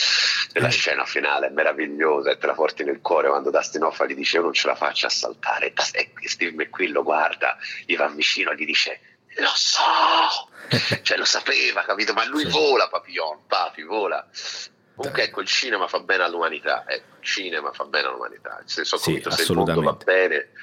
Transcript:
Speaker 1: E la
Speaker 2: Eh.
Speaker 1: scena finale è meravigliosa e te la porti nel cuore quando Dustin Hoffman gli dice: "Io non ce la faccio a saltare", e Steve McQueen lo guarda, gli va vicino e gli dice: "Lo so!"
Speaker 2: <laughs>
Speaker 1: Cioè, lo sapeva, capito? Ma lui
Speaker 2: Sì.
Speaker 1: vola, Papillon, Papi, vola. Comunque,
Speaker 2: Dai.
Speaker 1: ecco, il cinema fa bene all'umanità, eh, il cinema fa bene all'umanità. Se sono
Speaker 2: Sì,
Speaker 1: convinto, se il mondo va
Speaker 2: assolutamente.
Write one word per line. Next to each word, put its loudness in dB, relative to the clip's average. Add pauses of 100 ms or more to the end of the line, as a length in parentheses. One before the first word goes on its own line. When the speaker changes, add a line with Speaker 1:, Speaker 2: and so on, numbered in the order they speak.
(540)
Speaker 1:
E 0
la 4
Speaker 2:
Eh. 0
Speaker 1:
scena 2
finale 0
è -4
meravigliosa 2
e 0
te -4
la 2
porti 0
nel -2
cuore 4
quando 2
Dustin 0
Hoffman 0
gli -6
dice: 0
"Io 4
non 0
ce 0
la 2
faccio 0
a -2
saltare", -2 (200)
e -4 (160)
Steve -4
McQueen -4
lo 0
guarda, 0 (280)
gli -2
va 2
vicino -2
e -4
gli -8
dice: -2 (380)
"Lo 0
so!" 2 (220)
Speaker 2:
<laughs> 0
Speaker 1:
Cioè, 0
lo 0
sapeva, 0
capito? 0
Ma 2
lui -2
Speaker 2:
Sì. -4
Speaker 1:
vola, 4
Papillon, -6
Papi, -2
vola. -2 (680)
Comunque, -4
Speaker 2:
Dai. 0
Speaker 1:
ecco, -6
il -8
cinema 0
fa -2
bene 2
all'umanità, -2
eh, -4
il -14 (220)
cinema -4
fa -6
bene -2
all'umanità. -10
Se -6
sono -2
Speaker 2:
Sì, -4
Speaker 1:
convinto, -2
se 0
il 2
mondo 2
va 2 (120)
Speaker 2:
assolutamente. -6 (580)